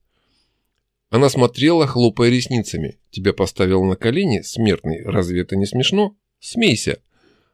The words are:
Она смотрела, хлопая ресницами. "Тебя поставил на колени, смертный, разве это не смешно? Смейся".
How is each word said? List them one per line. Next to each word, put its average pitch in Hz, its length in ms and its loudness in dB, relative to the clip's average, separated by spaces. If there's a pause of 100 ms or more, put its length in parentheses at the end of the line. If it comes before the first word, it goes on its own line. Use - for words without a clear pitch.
(1120)
Она 135 180 4
смотрела, 135 580 2
хлопая 120 440 2
ресницами. 117 680 -2 (120)
"Тебя 95 240 -2
поставил 95 500 0
на 95 120 0
колени, 131 460 0
смертный, 85 640 -2
разве 90 380 -2
это 95 140 -6
не 98 100 0
смешно? 196 500 -2 (240)
Смейся". 160 600 -2 (540)